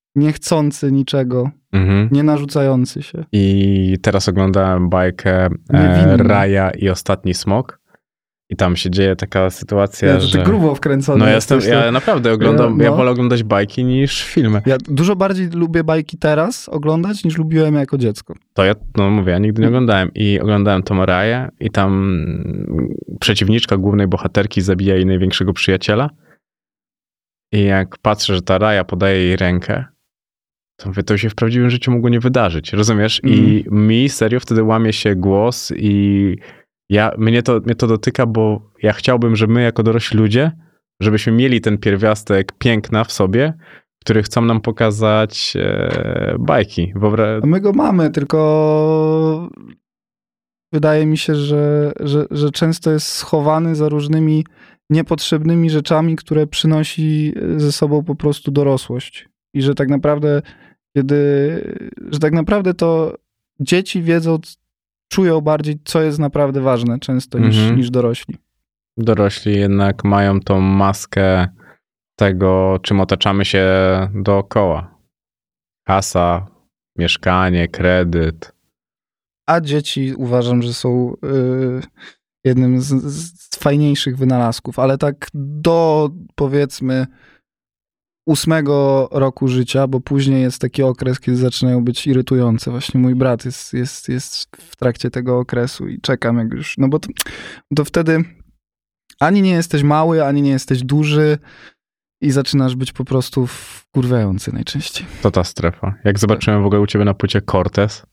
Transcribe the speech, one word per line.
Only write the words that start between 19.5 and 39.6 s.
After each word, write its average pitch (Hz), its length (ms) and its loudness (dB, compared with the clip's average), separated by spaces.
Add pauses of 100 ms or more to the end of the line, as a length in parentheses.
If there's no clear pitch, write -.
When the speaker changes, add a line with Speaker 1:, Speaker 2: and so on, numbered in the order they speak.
Speaker 2:
nie 110 60 4
Speaker 1:
Mm. 117 100 2
Speaker 2:
oglądałem. 107 380 2
I 104 240 0
oglądałem 101 440 2
tą 95 220 0
Raję 113 440 0 (100)
i 113 100 -4
tam 98 460 0 (1040)
przeciwniczka 107 580 0
głównej 101 300 2
bohaterki 98 540 -2
zabija 95 340 2
jej 92 100 2
największego 92 480 0
przyjaciela. 107 560 0 (1400)
I 104 100 2
jak 95 340 0
patrzę, 104 380 -2
że 90 60 -2
ta 92 160 0
Raja 104 260 2
podaje 95 360 0
jej 92 180 2
rękę, 92 480 -2 (920)
to 98 100 -10
mówię, 95 140 -4
to 107 140 0
się 107 120 -2
w 104 60 -10
prawdziwym 123 340 0
życiu 123 220 0
mogło 120 180 2
nie 120 100 2
wydarzyć, 113 540 0
rozumiesz? 107 500 0
I 104 440 4
Speaker 1:
Mm. 104 200 2
Speaker 2:
mi 117 220 2
serio 117 300 0
wtedy 113 240 0
łamie 110 300 2
się 104 220 0
głos 98 600 0
i 101 580 2 (540)
ja, 104 280 2
mnie 113 260 2
to, 117 160 2
mnie 117 160 -2
to 120 120 0
dotyka, 113 380 0
bo 107 460 -2 (120)
ja 104 100 2
chciałbym, 120 420 0
że 107 120 2
my 117 160 2